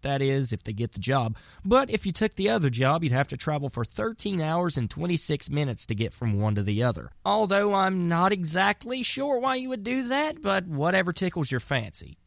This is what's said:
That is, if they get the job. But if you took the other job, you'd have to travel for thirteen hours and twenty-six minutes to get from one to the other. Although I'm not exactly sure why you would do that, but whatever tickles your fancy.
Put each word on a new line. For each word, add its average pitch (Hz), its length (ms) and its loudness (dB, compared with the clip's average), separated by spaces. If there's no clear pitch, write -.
That 139 200 -2
is, 135 300 0
if 107 100 -6
they 117 100 -8
get 107 200 -4
the - 80 -10
job. 117 360 0
But 254 260 4
if - 160 -2
you 190 60 0
took 214 240 0
the 196 140 0
other 180 200 2
job, 131 320 2
you'd 143 100 0
have 135 160 2
to 135 80 -8
travel 143 320 -4
for 120 160 -4
thirteen 208 560 -4
hours 160 360 0
and 120 120 0
twenty-six 156 640 -2
minutes 139 360 -2
to 113 100 -2
get 110 180 -2
from 110 260 0
one 107 140 2
to 104 80 0
the 104 220 2
other. 82 260 -2
Although 202 500 2
I'm 190 320 2
not 170 240 4
exactly 196 720 0
sure 269 380 0
why 262 160 0
you 254 140 -4
would 247 120 -4
do 247 220 0
that, 294 360 -2
but 196 280 0
whatever 175 440 2
tickles 175 380 -2
your 131 80 0
fancy. 104 580 -4